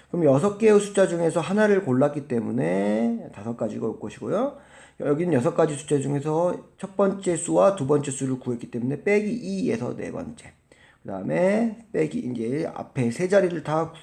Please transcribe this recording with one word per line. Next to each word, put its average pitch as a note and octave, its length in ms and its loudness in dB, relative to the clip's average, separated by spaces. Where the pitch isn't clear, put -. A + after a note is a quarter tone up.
그럼 E3+ 160 0
여섯 G3+ 320 4
개의 G#3+ 220 6
숫자 G3+ 280 2
중에서 E3+ 320 0
하나를 G3 460 2
골랐기 C3+ 420 2
때문에 F#3 1040 0
다섯 A2+ 260 -10
가지가 A#2 280 -4
올 A2 140 -4
것이고요. D#3 580 -4
여기는 D#3 320 0
여섯 C#3+ 200 2
가지 D#3+ 220 2
숫자 C#3+ 240 0
중에서 D3+ 580 -2
첫 F#3+ 180 -12
번째 F#3+ 400 0
수와 F3+ 380 4
두 D3+ 100 -4
번째 C#3+ 240 2
수를 C3 300 -4
구했기 A#2+ 320 -6
때문에 B2+ 320 -4
빼기 G#3 320 0
이에서 B2+ 600 -4
네 F2+ 160 -8
번째. - 420 -12
그 G2+ 60 -8
다음에 F3+ 800 0
빼기, D#3 260 -2
이제 B2 540 -4
앞에 - 380 -4
세 F3+ 180 -4
자리를 F3+ 340 2
다 D#3 400 -2